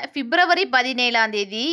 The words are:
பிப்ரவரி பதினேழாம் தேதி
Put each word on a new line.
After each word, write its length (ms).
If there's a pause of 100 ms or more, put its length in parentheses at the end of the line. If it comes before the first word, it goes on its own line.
(140)
பிப்ரவரி 500 (120)
பதினேழாம் 600
தேதி 380